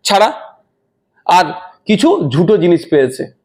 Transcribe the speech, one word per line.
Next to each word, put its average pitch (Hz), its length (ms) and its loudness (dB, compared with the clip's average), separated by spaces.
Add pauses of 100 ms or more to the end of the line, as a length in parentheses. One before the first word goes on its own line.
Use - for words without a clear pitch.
ছাড়া 202 300 0 (920)
আর 175 200 2 (400)
কিছু 269 440 0
ঝুটো 170 280 2
জিনিস 170 320 0
পেয়েছে 131 440 -2 (120)